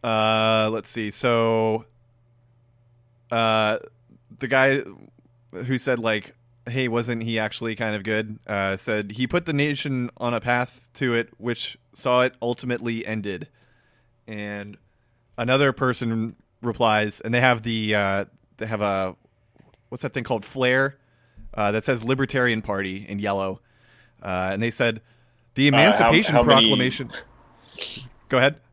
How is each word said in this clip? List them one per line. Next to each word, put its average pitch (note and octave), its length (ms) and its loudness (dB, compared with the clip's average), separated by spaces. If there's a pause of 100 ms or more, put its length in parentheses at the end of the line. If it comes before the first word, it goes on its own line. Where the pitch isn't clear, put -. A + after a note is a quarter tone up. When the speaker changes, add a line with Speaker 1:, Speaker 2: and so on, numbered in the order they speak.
Speaker 1:
Uh, A2 680 2
let's A2 180 -6
see. G#2+ 200 -6
So, A2+ 720 2 (1500)
uh, A2 480 2 (600)
the C3+ 100 -8
guy C3+ 340 4 (720)
who B2 260 -4
said, B2 200 0
like, A2 360 -2 (320)
"Hey, B2+ 220 -2
wasn't A#2 340 -2
he A2+ 160 -2
actually A2 380 -4
kind A2 180 -2
of G2+ 80 -6
good?" G#2+ 440 -4
Uh, G2 300 -2
said, G#2+ 360 -4
"He B2+ 140 -2
put E3+ 200 -2
the E3 60 -4
nation C#3+ 640 -2
on A#2+ 180 -4
a A2+ 60 -2
path B2 540 -4
to B2 200 -2
it, A#2 140 0 (100)
which - 400 -8 (140)
saw B2 300 2
it B2+ 200 0
ultimately A#2+ 640 -4
ended." G2 420 -6 (760)
And G#2 500 -10 (600)
another C3 340 2
person A#2 640 -2 (260)
replies, G#2+ 580 0
and A2+ 120 -6
they A#2+ 80 2
have B2 220 4
the, A2 320 -2
uh, G2 300 0 (340)
they A2 80 -8
have G#2+ 140 -4
a, F#2+ 360 -2 (720)
what's B2+ 140 -12
that C#3+ 120 -8
thing B2 100 -4
called? G#2+ 200 -4
Flare, C3 520 2 (580)
uh, G#2 180 0
that A2 120 0
says A#2+ 200 0
Libertarian B2+ 560 0
Party G2 480 -6
in G2+ 120 -6
yellow. G2 400 -2 (600)
Uh, F#2 320 -4
and G2 80 -4
they A#2 120 0
said, A2+ 280 -2 (540)
"The C#3 140 4
Speaker 2:
Uh, C#3+ 80 6
how, - 80 8
Speaker 1:
Emancipation D3+ 500 6
Speaker 2:
how B2 80 8
many A2+ 240 8
Speaker 1:
Proclamation." A#2+ 460 0 (1160)
Go C3 100 2
ahead. C#3 180 4 (160)